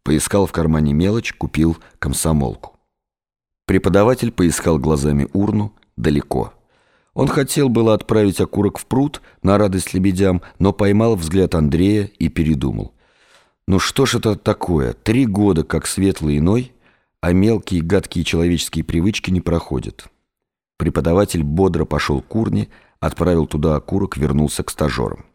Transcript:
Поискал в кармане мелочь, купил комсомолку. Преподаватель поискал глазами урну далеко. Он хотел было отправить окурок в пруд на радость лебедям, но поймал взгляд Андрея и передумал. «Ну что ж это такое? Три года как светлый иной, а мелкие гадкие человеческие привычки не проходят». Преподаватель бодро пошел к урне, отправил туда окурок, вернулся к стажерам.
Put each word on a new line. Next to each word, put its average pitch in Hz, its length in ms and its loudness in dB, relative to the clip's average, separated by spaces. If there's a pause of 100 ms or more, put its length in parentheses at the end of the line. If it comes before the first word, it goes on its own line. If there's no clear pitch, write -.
Поискал 82 460 0
в - 40 -10
кармане 78 420 2
мелочь, 101 400 0
купил 80 440 -2 (220)
комсомолку. 69 800 -4 (880)
Преподаватель 101 640 2
поискал 82 480 2
глазами 71 540 0
урну 104 420 0 (220)
далеко. 71 540 -2 (640)
Он 131 140 0
хотел 131 420 0
было 110 240 4
отправить 104 480 2
окурок 101 380 0
в - 80 -16
пруд 143 340 -2 (220)
на 98 160 4
радость 95 340 0
лебедям, 92 480 2 (160)
но 98 160 2
поймал 107 420 2
взгляд 85 380 0
Андрея 90 640 2
и 80 100 -4
передумал. 67 680 -2 (720)
«Ну 95 100 2
что 131 300 0
ж - 80 -2
это 107 200 0
такое? 76 580 -2
Три 123 340 0
года 98 360 2
как 78 220 -4
светлый 78 540 0
иной, 113 320 0 (500)
а 87 120 0
мелкие 95 500 0
гадкие 87 420 -2
человеческие 85 580 -2
привычки 82 460 -2
не 92 120 0
проходят». 80 680 -6 (680)
Преподаватель 82 680 0
бодро 82 420 0
пошел 71 380 -2
к - 120 -14
урне, 104 340 -2 (300)
отправил 82 480 0
туда 78 280 0
окурок, 92 420 -4
вернулся 73 460 0
к - 60 -8
стажерам. 62 640 -4